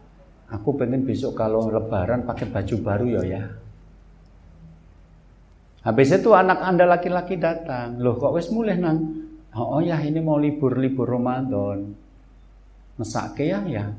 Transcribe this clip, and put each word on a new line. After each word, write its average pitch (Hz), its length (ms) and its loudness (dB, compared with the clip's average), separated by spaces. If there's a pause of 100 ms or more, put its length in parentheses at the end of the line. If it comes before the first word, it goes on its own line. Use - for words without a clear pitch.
(460)
"Aku - 320 -4
pengen 131 240 0
besok 113 360 -2
kalau 110 320 2
Lebaran 110 520 0
pakai 117 280 -6
baju 101 320 -2
baru 104 240 0 (120)
ya, 87 80 0
ya." 95 160 -6 (2500)
Habis 135 320 4
itu 190 200 4
anak 185 280 6
Anda 180 240 4
laki-laki 175 540 0
datang, 127 580 -4
"Loh, 123 220 2
kok 139 160 2
wis 170 160 -2
mulih, 220 260 0
Nang?" 160 200 2 (580)
"Oh, 120 220 -2
oh - 40 2
ya, 170 160 0
ini 151 240 -2
mau 156 160 2
libur-libur 135 720 0
Ramadan." 110 960 -4 (880)
Mesake 127 560 -4
ya, 196 180 -2
ya, 104 220 -4 (100)